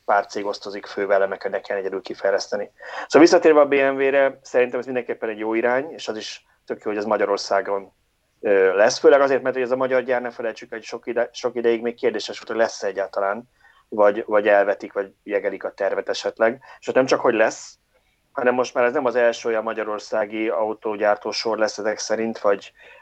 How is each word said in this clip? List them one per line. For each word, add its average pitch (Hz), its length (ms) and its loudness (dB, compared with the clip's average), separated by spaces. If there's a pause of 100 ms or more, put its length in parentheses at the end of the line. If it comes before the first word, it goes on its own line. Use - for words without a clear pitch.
pár 101 220 2
cég 101 200 -8
osztozik 101 400 -10
fővel, 98 300 0
elemeket 95 360 -2
ne 98 80 -4
kell - 160 -6
egyedül 95 260 -6
kifejleszteni. - 680 -4 (360)
Szóval 139 140 6
visszatérve 170 400 6
a 143 60 6
B 139 80 0
M 135 220 2
W-re, 135 460 2
szerintem 123 360 0
ez 117 60 -6
mindenképpen 120 440 -6
egy 107 100 -6
jó 110 160 -2
irány, 123 360 0
és 104 180 -12
az 110 80 -6
is - 300 -14 (200)
tök 110 160 -8
jó, 113 80 -4
hogy 104 60 -4
ez 104 80 -4
Magyarországon, 101 880 -2 (480)
ö, 95 360 4
lesz, 110 220 4
főleg 143 220 8
azért, 135 220 2
mert 131 120 -2
hogy 127 100 -2
ez 117 60 -4
a 131 60 0
magyar 131 260 0
gyár, 123 200 -2
ne 120 80 -8
felejtsük, 117 400 -10
hogy 110 120 -12
sok 117 240 -14
ide-, 120 260 -2
sok 120 220 -6
ideig 117 280 0
még 117 120 -4
kérdéses 107 440 -4
volt, - 120 -16
hogy 113 100 -4
lesz 110 220 -2
egyáltalán, 101 680 -4 (400)
vagy, 104 380 2
vagy 107 220 2
elvetik, 101 440 2
vagy 98 300 -6
jegelik 98 420 -4
a 95 100 -8
tervet 98 340 -4
esetleg. 113 540 -2 (180)
És - 80 -10
ott 117 60 -4
nem 131 120 4
csak, 139 140 2
hogy 127 140 2
lesz, - 440 -2 (540)
hanem 123 220 0
most 123 200 -2
már 123 100 2
ez 120 80 2
nem 143 120 -2
az 117 100 0
első 117 340 2
olyan 110 140 0
magyarországi 107 840 -4
autógyártó 107 840 -2
sor 107 280 -4
lesz 107 200 -2
ezek 107 200 -4
szerint, 113 400 -4
vagy, 101 340 -2 (300)